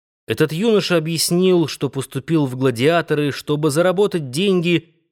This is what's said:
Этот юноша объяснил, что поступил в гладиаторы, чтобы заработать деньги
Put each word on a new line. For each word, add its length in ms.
Этот 240
юноша 460
объяснил, 720
что 180
поступил 580
в 120
гладиаторы, 760
чтобы 380
заработать 640
деньги 640